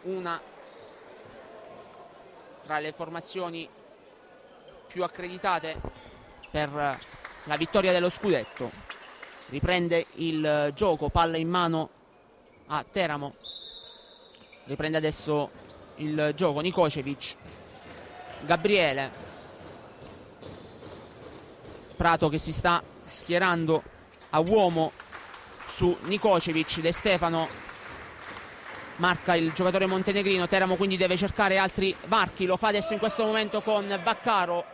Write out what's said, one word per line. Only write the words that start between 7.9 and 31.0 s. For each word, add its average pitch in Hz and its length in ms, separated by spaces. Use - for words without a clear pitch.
dello 175 160
scudetto. 131 600
Riprende 170 680
il 151 600
gioco, 156 320
palla 165 300
in 165 100
mano 170 420
a 147 160
Teramo, 147 520
riprende 156 320
adesso 151 640
il 151 380
gioco 151 260
Nikocevic, 156 760
Gabriele, 160 680
Prato 165 340
che 156 100
si 165 120
sta 175 300
schierando 170 800
a 151 80
uomo 175 520
su 180 340
Nikocevic. 170 800
De 160 120
Stefano 165 560
marca 175 400
il 165 180
giocatore 180 320
montenegrino, 190 640
Teramo 185 300
quindi 190 200
deve 180 180